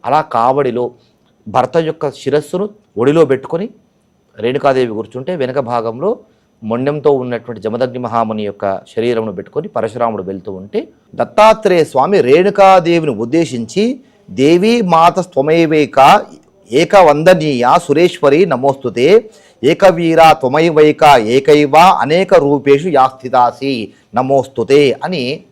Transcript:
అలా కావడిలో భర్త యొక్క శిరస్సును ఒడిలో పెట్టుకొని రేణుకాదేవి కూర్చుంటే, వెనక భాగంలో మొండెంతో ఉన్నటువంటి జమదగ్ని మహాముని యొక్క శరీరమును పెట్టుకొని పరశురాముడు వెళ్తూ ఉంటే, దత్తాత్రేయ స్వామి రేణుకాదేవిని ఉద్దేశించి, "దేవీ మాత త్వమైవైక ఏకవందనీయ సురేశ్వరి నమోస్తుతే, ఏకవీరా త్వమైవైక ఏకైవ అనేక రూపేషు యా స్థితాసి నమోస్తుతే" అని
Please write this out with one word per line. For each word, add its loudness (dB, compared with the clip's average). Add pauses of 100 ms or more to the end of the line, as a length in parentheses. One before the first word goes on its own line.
అలా -2
కావడిలో -2 (580)
భర్త -2
యొక్క -4
శిరస్సును -6 (300)
ఒడిలో 2
పెట్టుకొని -4 (680)
రేణుకాదేవి -2
కూర్చుంటే, -10
వెనక -6
భాగంలో -6 (460)
మొండెంతో -2
ఉన్నటువంటి -6
జమదగ్ని -6
మహాముని -4
యొక్క -6
శరీరమును -6
పెట్టుకొని -8
పరశురాముడు -6
వెళ్తూ -12
ఉంటే, -10 (260)
దత్తాత్రేయ 2
స్వామి -2
రేణుకాదేవిని 2
ఉద్దేశించి, -4 (300)
"దేవీ 2
మాత 2
త్వమైవైక 2 (460)
ఏకవందనీయ 2
సురేశ్వరి 0
నమోస్తుతే, 0 (340)
ఏకవీరా 4
త్వమైవైక 2 (140)
ఏకైవ 2
అనేక 2
రూపేషు 2
యా 2
స్థితాసి -4 (220)
నమోస్తుతే" 0
అని -8